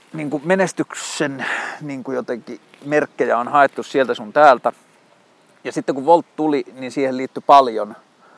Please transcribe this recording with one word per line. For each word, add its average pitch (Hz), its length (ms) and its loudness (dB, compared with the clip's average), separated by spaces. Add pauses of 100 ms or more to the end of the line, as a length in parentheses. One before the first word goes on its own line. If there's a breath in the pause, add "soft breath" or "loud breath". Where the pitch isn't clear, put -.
(140)
niinku, 151 300 -6
menestyksen, 156 1040 -4 (360 loud breath)
niinku, 139 300 -10
jotenkin 123 480 -8 (260)
merkkejä 143 520 0
on 120 100 -4
haettu 135 360 2
sieltä 127 300 0
sun 107 200 -10
täältä. 147 380 6 (920)
Ja 127 80 -8
sitten 151 240 -4
kun 135 100 -6
Wolt 165 200 4 (100)
tuli, 151 380 -2
niin 127 180 -12
siihen 131 260 -2
liittyi 131 300 -10
paljon, 113 480 4 (420 loud breath)